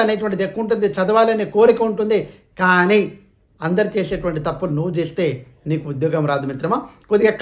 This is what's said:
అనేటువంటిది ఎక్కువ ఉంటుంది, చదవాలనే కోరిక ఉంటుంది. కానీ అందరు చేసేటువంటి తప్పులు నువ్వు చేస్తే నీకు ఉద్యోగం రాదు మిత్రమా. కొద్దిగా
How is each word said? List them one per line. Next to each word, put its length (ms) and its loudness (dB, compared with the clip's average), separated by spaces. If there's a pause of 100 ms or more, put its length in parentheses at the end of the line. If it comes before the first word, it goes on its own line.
అనేటువంటిది 420 -2
ఎక్కువ 180 -6
ఉంటుంది, 320 0
చదవాలనే 580 2
కోరిక 340 6
ఉంటుంది. 300 0 (420)
కానీ 380 4 (600)
అందరు 340 0
చేసేటువంటి 540 -4
తప్పులు 280 -6
నువ్వు 220 -2
చేస్తే 260 -2 (460)
నీకు 240 -4
ఉద్యోగం 380 -2
రాదు 180 -4
మిత్రమా. 280 -4 (300)
కొద్దిగా 320 4